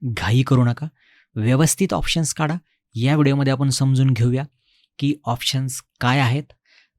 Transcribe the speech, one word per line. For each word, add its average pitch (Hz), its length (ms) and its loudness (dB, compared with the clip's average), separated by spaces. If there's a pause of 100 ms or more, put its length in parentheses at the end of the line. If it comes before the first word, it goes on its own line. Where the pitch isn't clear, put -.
घाई 117 380 0
करू 127 220 2
नका, 120 220 -2 (480)
व्यवस्थित 131 580 0
ऑप्शन्स 151 420 -2
काढा. 160 220 -2 (380)
या 127 200 0
व्हिडिओमध्ये 139 380 2
आपण 135 160 0
समजून 135 420 2
घेऊया 123 340 0 (540)
की 143 160 -2 (100)
ऑप्शन्स 131 580 -4 (180)
काय 127 180 0
आहेत. 135 340 -2 (460)